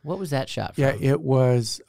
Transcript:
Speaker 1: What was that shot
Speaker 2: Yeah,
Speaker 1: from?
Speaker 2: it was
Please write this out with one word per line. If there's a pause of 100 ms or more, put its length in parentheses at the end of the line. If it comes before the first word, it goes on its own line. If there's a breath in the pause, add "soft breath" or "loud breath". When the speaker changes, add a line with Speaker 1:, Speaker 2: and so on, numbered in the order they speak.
Speaker 1:
What
was
that
shot
Speaker 2:
Yeah,
Speaker 1:
from?
Speaker 2:
it
was